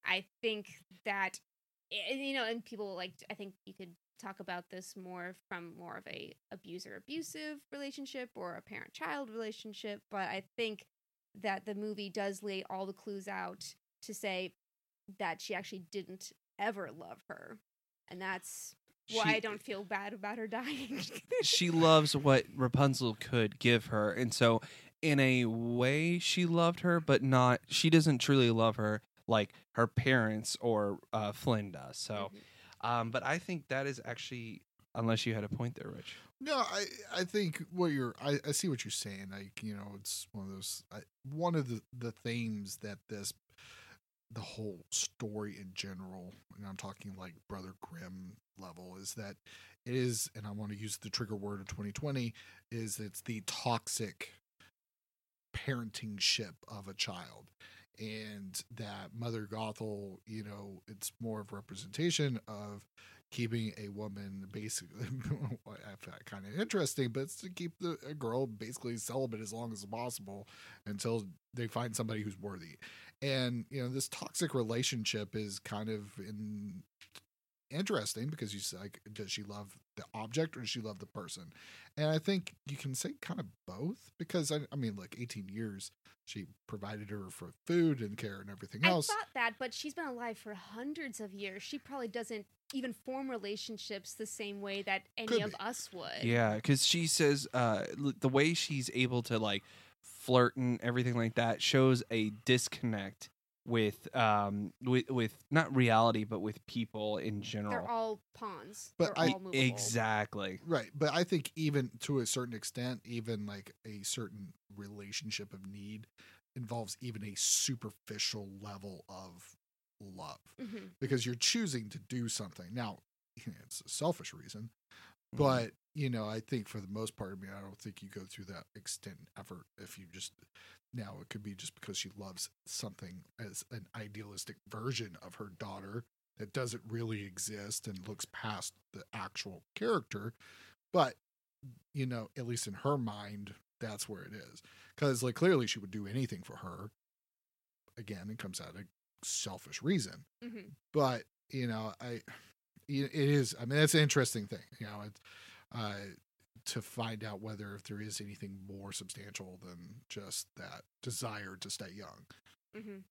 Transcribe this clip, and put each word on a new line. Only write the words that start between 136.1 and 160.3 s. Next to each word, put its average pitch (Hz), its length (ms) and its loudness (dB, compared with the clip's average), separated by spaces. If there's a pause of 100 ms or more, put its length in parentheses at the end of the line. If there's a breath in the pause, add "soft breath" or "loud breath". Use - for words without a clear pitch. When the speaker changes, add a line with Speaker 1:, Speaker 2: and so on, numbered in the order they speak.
Speaker 3:
that 104 160 -10
doesn't 120 340 -2
really 110 360 -2
exist 101 640 -6
and 95 220 -8
looks 104 240 -8
past 104 400 -4 (220)
the 95 80 -12 (100)
actual 107 520 -8 (100)
character. 127 580 0 (640 loud breath)
But, 151 220 6 (760)
you 135 140 0
know, 117 320 -4
at 123 80 -4
least 117 200 -2
in 104 80 -6
her 143 220 2
mind, 104 560 -6 (280)
that's 107 280 -6
where 95 140 -8
it - 100 -12
is. - 300 -14 (340 loud breath)
'Cause, 131 260 4
like, 123 120 2
clearly 160 320 8
she - 120 0
would 98 120 -10
do 101 160 -4
anything 117 360 -2
for - 140 -12
her. 95 340 -10 (1080)
Again, 101 320 -8
it 113 80 -8
comes 95 240 -6
out 71 140 -12
of 98 80 -12 (380)
selfish - 600 -4
reason. 135 420 2 (180)
Speaker 1:
Mm-hmm. 220 260 -12 (240)
Speaker 3:
But, 131 320 4 (260)
you 127 160 -2
know, 110 340 -2
I, 120 220 -6 (680 loud breath)
it 139 220 0
is, 143 480 6
I 120 60 -4
mean, 135 120 4
that's 151 160 8
an 156 60 12
interesting 131 460 6
thing, 98 180 -10 (160)
you 110 60 -8
know, 104 180 -10
it's, 104 160 -14 (540 loud breath)
uh, 110 180 -2 (720)
to - 160 -4
find 113 420 -6
out 104 200 -6
whether 104 320 -8
if 98 80 -14
there 104 180 -8
is 107 200 -8
anything 101 460 -10
more 98 260 -10
substantial 98 680 -10
than 90 340 -14 (120)
just - 380 -8 (100)